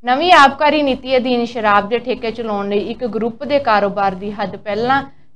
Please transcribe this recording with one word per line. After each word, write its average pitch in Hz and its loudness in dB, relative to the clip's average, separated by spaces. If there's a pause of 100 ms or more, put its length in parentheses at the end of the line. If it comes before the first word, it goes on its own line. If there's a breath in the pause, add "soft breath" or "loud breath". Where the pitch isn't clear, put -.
ਨਵੀਂ 285 2
ਆਬਕਾਰੀ 294 4
ਨੀਤੀ 262 0
ਅਧੀਨ 240 0
ਸ਼ਰਾਬ 208 0
ਦੇ 233 -2
ਠੇਕੇ 240 -4
ਚਲਾਉਣ 214 -6
ਲਈ 202 0
ਇੱਕ 220 -6
group 226 -4
ਦੇ 285 0
ਕਾਰੋਬਾਰ 202 0
ਦੀ 202 -8
ਹੱਦ 202 -8
ਪਹਿਲਾਂ 233 -4 (340 soft breath)